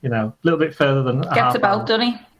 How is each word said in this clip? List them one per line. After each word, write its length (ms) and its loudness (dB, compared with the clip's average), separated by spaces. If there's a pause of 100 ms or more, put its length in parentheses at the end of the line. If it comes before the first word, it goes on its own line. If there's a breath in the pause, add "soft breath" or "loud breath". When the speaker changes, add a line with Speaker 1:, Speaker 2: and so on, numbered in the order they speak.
Speaker 1:
You 60 -4
know, 200 -2
a 60 -12 (100)
little 140 2
bit 140 0
further 300 2
than 160 0
a 60 -2
Speaker 2:
Gets 160 -2
Speaker 1:
half 160 2
Speaker 2:
about, 240 0
Speaker 1:
hour. 60 -8
Speaker 2:
doesn't 260 0
he? 40 -6 (240)